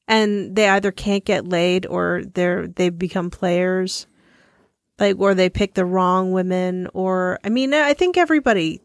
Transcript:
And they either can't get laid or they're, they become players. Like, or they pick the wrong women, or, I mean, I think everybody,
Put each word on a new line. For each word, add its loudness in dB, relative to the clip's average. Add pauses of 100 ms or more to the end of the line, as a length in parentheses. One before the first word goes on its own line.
And 0
they 4
either 2
can't -2
get -2
laid 0
or -2 (100)
they're, -2
they -2
become -4
players. -2 (960)
Like, 2
or 4
they 4
pick -2
the 0
wrong 2
women, -2
or, -2
I -4
mean, 0
I 2
think 0
everybody, 2